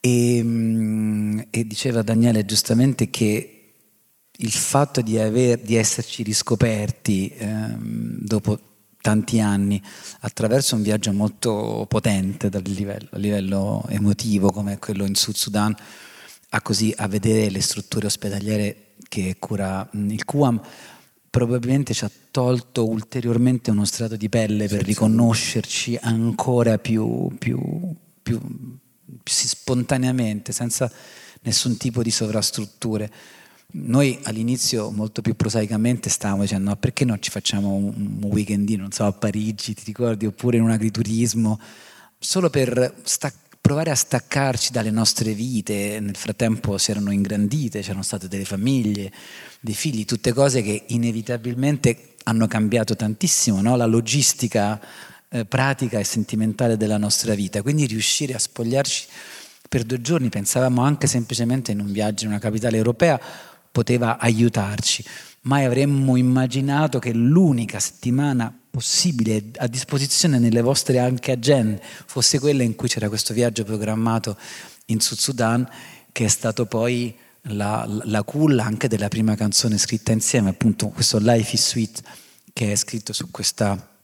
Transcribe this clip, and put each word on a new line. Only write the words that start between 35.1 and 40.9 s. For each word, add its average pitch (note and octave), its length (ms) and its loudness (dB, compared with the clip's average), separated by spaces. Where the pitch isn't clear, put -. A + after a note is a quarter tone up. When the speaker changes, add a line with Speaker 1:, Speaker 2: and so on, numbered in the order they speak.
Speaker 1:
più G#2+ 120 0
prosaicamente, A2+ 760 0
stavamo G2 340 -2
dicendo: G2 280 0
"Ma G2+ 60 0
perché - 280 0
non A2+ 160 0
ci - 100 -6
facciamo G2+ 440 -2
un, G#2 480 -2
un G2+ 80 -2
weekendino, G#2 520 0
non G2 100 -10
so, - 120 -2
a G2+ 80 2
Parigi, G#2+ 600 -4
ti - 100 -16
ricordi? A2+ 400 -2
Oppure A#2 320 0
in A2+ 60 6
un A2+ 80 4
agriturismo", A2 880 2